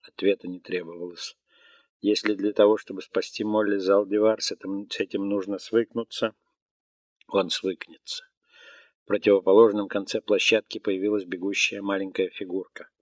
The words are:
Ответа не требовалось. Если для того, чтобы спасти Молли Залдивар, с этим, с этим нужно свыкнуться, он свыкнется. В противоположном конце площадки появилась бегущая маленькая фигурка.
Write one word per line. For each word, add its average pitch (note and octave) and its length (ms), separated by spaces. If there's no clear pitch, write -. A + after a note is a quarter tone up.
Ответа F#2 460
не F2+ 120
требовалось. F2 760
Если G#2 320
для G2 180
того, G#2 260
чтобы G2 240
спасти - 420
Молли G#2+ 340
Залдивар, G2+ 640
с - 100
этим, G2 380
с - 100
этим G2 300
нужно G2 300
свыкнуться, A2+ 760
он F#2+ 220
свыкнется. - 760
В - 40
противоположном G2+ 800
конце G2+ 340
площадки G#2+ 580
появилась G2+ 460
бегущая F#2+ 560
маленькая F#2+ 480
фигурка. - 600